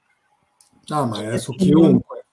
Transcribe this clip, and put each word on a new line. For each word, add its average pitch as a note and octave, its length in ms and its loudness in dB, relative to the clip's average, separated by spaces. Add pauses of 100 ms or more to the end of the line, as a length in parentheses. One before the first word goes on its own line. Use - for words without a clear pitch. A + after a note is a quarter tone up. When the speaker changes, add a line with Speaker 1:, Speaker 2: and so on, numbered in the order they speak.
(880)
Speaker 1:
No, D3+ 180 -4
ma A2+ 140 -8
è - 40 -10
Speaker 2:
Perché - 140 -6
Speaker 1:
su - 140 -8
Speaker 2:
non, - 80 -14
Speaker 1:
chiunque. D3+ 720 2